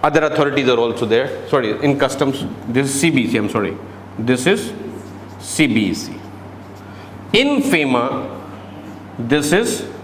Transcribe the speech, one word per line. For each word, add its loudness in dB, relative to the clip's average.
other 6
authorities 2
are 6
also 2
there. 0
Sorry, 2
in 4
customs, 0
this 2
is 0
C 6
B 2
C, 2
I'm 0
sorry. 0
This 2
is 2
C 2
B 2
C. -8
In 4
fema, 0
this 2
is 2